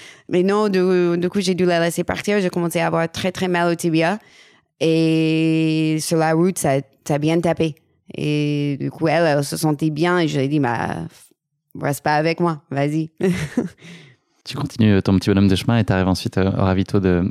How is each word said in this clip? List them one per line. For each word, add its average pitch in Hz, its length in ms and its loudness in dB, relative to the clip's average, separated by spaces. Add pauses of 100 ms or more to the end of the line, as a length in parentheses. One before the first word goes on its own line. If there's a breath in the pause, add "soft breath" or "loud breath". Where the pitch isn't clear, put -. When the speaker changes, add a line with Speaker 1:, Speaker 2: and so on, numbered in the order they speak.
Speaker 1:
<laughs> - 260 -20
Speaker 2:
Mais 180 140 2
non, 208 240 2
du, 180 500 2
du 175 120 -2
coup, 202 120 -2
j'ai 185 140 -2
dû 180 100 0
la 175 140 2
laisser 170 240 -2
partir. 202 380 -2
J'ai 180 80 -2
commencé 170 300 -2
à 165 80 0
avoir 165 220 -2
très, - 220 -4
très 185 160 -4
mal 175 240 0
au 170 40 0
tibia. 165 440 0 (600 soft breath)
Et 160 1200 0
sur 170 160 -2
la 160 160 2
route, 175 240 2
ça, 139 220 0 (280)
ça 151 80 0
a - 20 -2
bien 160 220 0
tapé. 165 360 -2 (400)
Et 147 640 -2
du 139 120 -6
coup, 160 160 -4
elle, 160 180 2
elle 147 180 2
se 143 140 -6
sentait 156 320 0
bien. 175 300 0
Et 165 80 2
je 147 100 -2
lui 131 80 0
ai - 40 -2
dit, 151 100 0
bah, 117 380 -2 (840)
reste 139 240 -4
pas 151 120 2
avec 160 240 0
moi, 165 300 -2
vas-y. 147 460 -2
<laughs> - 60 -10 (1200 loud breath)
Speaker 1:
Tu 127 120 -12
continues, 110 340 0
euh, 98 100 4
ton 101 160 2
petit 92 120 0
bonhomme 98 180 4
de 95 80 4
chemin 117 220 0
et 107 80 2
t'arrives 92 240 2
ensuite, - 280 -2
euh, 95 140 2
au 98 140 0
ravito 95 340 0
de 90 320 2